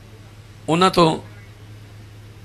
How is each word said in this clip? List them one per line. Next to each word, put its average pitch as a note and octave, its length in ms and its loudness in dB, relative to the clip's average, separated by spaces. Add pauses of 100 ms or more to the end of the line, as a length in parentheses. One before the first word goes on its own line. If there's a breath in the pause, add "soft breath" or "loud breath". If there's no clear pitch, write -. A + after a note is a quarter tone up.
(680)
ਉਹਨਾਂ F3+ 220 2
ਤੋਂ D#3+ 300 0 (1200)